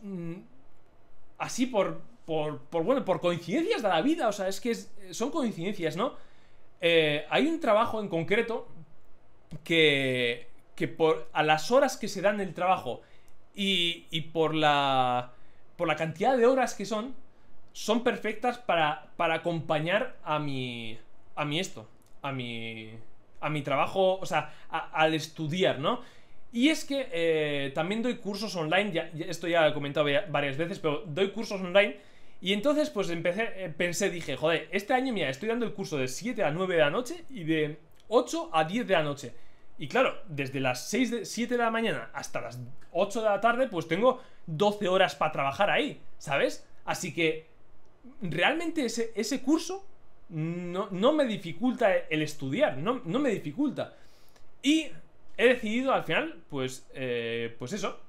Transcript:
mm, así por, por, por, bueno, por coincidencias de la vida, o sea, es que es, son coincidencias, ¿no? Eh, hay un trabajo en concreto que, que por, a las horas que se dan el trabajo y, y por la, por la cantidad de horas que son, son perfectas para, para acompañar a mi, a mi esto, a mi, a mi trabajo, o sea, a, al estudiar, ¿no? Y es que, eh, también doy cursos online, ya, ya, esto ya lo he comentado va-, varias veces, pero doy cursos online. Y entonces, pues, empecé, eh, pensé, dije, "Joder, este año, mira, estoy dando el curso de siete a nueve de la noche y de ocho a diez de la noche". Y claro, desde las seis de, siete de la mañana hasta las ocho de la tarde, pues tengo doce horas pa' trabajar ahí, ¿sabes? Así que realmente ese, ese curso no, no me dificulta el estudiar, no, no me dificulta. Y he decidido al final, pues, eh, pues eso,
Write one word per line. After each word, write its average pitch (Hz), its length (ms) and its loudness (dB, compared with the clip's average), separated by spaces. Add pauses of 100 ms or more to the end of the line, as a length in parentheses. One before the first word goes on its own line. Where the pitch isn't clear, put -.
mm, 175 300 -8 (1080)
así 165 260 -2
por, 190 360 0 (240)
por, 151 400 -2
por, 165 180 0
bueno, 214 220 2
por 175 140 2
coincidencias 269 640 0
de 214 80 2
la 170 120 4
vida, 294 260 2
o 208 40 2
sea, 196 160 -2
es 196 140 -2
que 240 100 0
es, 196 220 -4 (180)
son 240 200 -2
coincidencias, 180 640 -2
¿no? 240 180 0 (680)
Eh, 160 480 4
hay 202 180 4
un 330 120 0
trabajo 226 400 4
en 202 100 -4
concreto 214 580 0 (960)
que, 135 840 2 (260)
que 160 120 -2
por, 165 460 2
a 160 80 2
las 151 300 4
horas 262 260 4
que 220 100 -6
se 185 140 -6
dan 202 200 2
el 175 120 -4
trabajo 175 480 0 (540)
y, 175 560 0
y 160 100 -2
por 160 320 0
la, 135 800 4 (460)
por 170 100 0
la 151 80 4
cantidad 185 420 2
de 233 80 6
horas 254 300 4
que 202 100 -6
son, 226 300 -4 (600)
son 220 280 2
perfectas 214 540 0
para, 160 500 2 (100)
para 165 180 4
acompañar 165 880 0
a 151 160 0
mi, 123 580 -4 (380)
a 151 80 0
mi 147 160 0
esto, 180 300 -6 (320)
a 143 100 -2
mi, 113 600 -6 (500)
a 151 80 0
mi 151 120 -2
trabajo, 185 560 2
o 190 80 -4
sea, 151 280 0 (160)
a, 160 100 -2 (120)
al 160 220 4
estudiar, 156 640 0
¿no? 202 220 0 (520)
Y 240 160 6
es 302 160 0
que, 277 260 -4
eh, 151 640 2
también 196 260 0
doy 240 140 0
cursos 202 400 -6
online, 180 380 2
ya, 160 200 -2
ya, 156 120 -6
esto 180 220 -6
ya 170 160 6
lo 151 40 8
he 143 60 4
comentado 147 320 0
va-, 143 240 4
varias 143 260 0
veces, 165 240 -2
pero 147 260 0
doy 185 260 0
cursos 214 280 -6
online. 190 380 4 (420)
Y 185 140 2
entonces, 285 360 2
pues, 185 200 -2
empecé, 175 460 0
eh, 185 200 -6
pensé, 175 340 0
dije, 160 280 -4
"Joder, 156 340 2
este 202 220 0
año, 254 180 2
mira, 170 180 0
estoy 214 200 -4
dando 233 160 0
el 180 80 -4
curso 175 240 -4
de 131 100 0
siete 208 360 -4
a 147 80 2
nueve 180 240 0
de 160 60 8
la 147 80 6
noche 254 400 -4
y 240 140 -10
de 151 340 0 (300)
ocho 254 460 0
a 160 100 6
diez 190 240 -2
de 190 60 2
la 165 100 6
noche". 139 300 -6 (440)
Y 139 120 -6
claro, 240 400 2
desde 139 320 -4
las 127 280 0
seis 233 220 2
de, 226 140 -4
siete 240 320 -2
de 240 60 2
la 226 80 2
mañana 226 420 0
hasta - 260 -6
las 123 180 -8 (360)
ocho 196 280 0
de 220 80 4
la 202 120 2
tarde, 233 260 4
pues 165 220 -4
tengo 240 320 4 (240)
doce 202 420 2
horas 185 280 4
pa' 156 180 2
trabajar 147 360 2
ahí, 190 320 0 (160)
¿sabes? 160 480 0 (200)
Así 170 280 -4
que 156 340 0 (760)
realmente 294 640 2
ese, 226 300 -2
ese 233 260 -2
curso 339 440 0 (440)
no, 175 640 -4
no 202 220 4
me 302 120 4
dificulta 214 680 2
el 175 280 0
estudiar, 151 560 0
no, 226 260 -2
no 175 160 0
me 294 120 2
dificulta. 156 640 -2 (640)
Y 302 260 2 (500)
he 220 100 6
decidido 247 460 2
al 185 100 2
final, 269 460 -2
pues, 131 440 -4
eh, 117 640 -4
pues 123 140 -6
eso, 202 360 -4